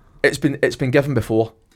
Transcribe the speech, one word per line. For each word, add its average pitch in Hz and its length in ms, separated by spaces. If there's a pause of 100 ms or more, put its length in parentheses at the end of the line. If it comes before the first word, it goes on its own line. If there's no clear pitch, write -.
(220)
it's - 160
been, 139 240
it's - 140
been 127 160
given 143 220
before. 113 380 (240)